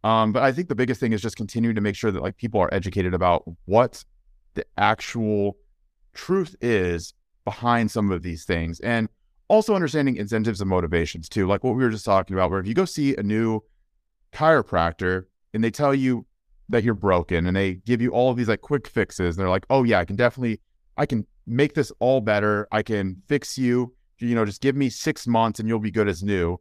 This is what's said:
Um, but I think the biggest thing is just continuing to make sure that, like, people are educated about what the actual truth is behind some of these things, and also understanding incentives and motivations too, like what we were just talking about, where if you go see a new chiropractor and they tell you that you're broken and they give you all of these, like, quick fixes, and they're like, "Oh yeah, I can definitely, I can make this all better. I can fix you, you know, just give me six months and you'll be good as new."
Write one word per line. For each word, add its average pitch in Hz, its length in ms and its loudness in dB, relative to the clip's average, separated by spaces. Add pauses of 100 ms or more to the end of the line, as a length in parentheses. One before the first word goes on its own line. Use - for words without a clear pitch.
Um, 110 300 2
but 117 100 2
I 135 80 4
think 165 200 -6
the 135 40 0
biggest 123 240 0
thing 117 140 0
is 107 80 0
just 110 160 -6
continuing 113 380 -2
to 107 80 -2
make 101 120 0
sure 110 160 -2
that, 95 120 -4
like, 90 160 -6
people 110 200 -2
are 90 140 2
educated 90 400 -2
about 87 320 2 (220)
what 117 360 2 (520)
the - 100 -8 (140)
actual 104 800 0 (560)
truth 180 480 -4
is 92 500 0 (320)
behind 117 460 0
some 101 200 0
of 87 120 -2
these 85 240 -10
things, 85 340 -2
and 113 300 -2 (380)
also 214 260 4
understanding 147 420 0
incentives 107 460 -2
and 95 80 -2
motivations 82 580 -2
too, 98 180 0
like 98 160 0
what 123 140 0
we 131 80 2
were 120 60 2
just 104 160 -8
talking 95 280 2
about, 92 160 2
where 98 100 -2
if 90 60 -6
you 107 60 -4
go 180 140 2
see 143 300 -2
a - 60 -6
new 110 380 0 (720)
chiropractor 92 920 2 (280)
and 110 100 -2
they 113 80 2
tell 139 240 0
you 131 300 0 (460)
that 113 120 2
you're 113 120 2
broken 90 520 2
and 90 80 0
they 95 200 0
give 113 260 -2
you 120 100 0
all 127 200 2
of 120 80 -2
these, 117 100 0
like, 110 140 0
quick 143 260 -4
fixes, 90 480 -2
and 95 60 -4
they're 92 80 0
like, 95 180 0
"Oh 135 140 4
yeah, 113 160 4
I 87 80 0
can 98 100 -8
definitely, 120 460 -2 (340)
I 147 80 0
can 117 220 -4 (200)
make 131 280 0
this 143 240 -2
all 123 240 2
better. 104 500 2
I 107 100 0
can 98 460 -4
fix - 300 -2
you, 123 360 0 (240)
you 120 160 -2
know, 113 120 2
just 101 160 -8
give 135 140 2
me 139 120 0
six - 380 -4
months 113 340 0
and 110 80 -2
you'll 113 100 0
be 107 120 -4
good 104 180 2
as 90 140 -4
new." 90 380 0